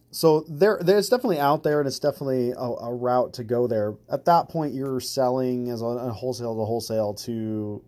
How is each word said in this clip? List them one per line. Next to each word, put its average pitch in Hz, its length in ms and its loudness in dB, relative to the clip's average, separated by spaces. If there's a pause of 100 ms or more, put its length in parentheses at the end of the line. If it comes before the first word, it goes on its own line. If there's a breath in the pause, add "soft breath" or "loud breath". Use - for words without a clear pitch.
(100)
so 156 380 2
there, 185 320 2
there's 196 300 4
definitely 240 280 2
out 143 240 4
there, 147 180 2
and 143 60 0
it's 131 120 -4
definitely 131 540 0
a, 127 120 -6
a 120 300 -6
route 123 400 2
to 123 100 -8
go 120 220 2
there. 107 280 0 (160)
At 135 140 -4
that 170 240 4
point, 151 240 -4
you're 131 280 -4
selling 127 680 0
as 117 140 -6
a, - 20 -2
a 120 260 -4
wholesale 117 460 -6
to 110 80 -2
wholesale 110 500 0
to 110 720 -6